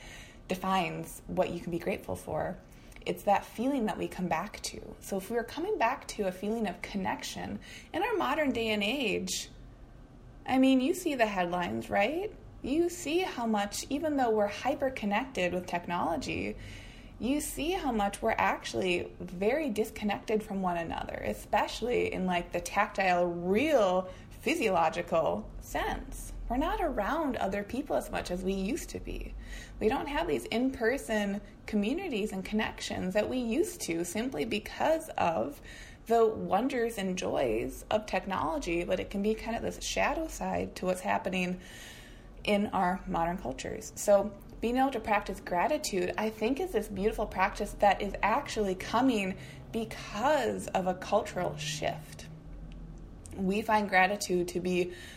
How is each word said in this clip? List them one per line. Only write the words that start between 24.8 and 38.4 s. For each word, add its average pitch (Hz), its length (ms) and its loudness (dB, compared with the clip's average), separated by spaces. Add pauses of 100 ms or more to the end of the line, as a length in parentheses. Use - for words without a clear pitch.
sense. - 720 -6 (140)
We're 240 100 0
not 359 220 2
around 269 580 0
other 202 260 0
people 277 340 -2
as - 120 -2
much - 220 -4
as 185 120 -2
we 190 100 2
used 196 380 -2
to 180 80 -6
be. - 340 -8 (460)
We 214 100 4
don't 180 180 2
have 302 200 0
these 143 180 0
in-person 226 960 0 (240)
communities 214 640 0
and 190 140 -4
connections - 680 -2
that 214 160 4
we 254 100 0
used 240 420 0
to, 165 240 -2
simply 208 400 -2
because - 720 0
of 214 420 0 (460)
the 226 200 6
wonders 220 720 2
and 190 200 0
joys - 760 0
of 214 140 4
technology, 175 800 0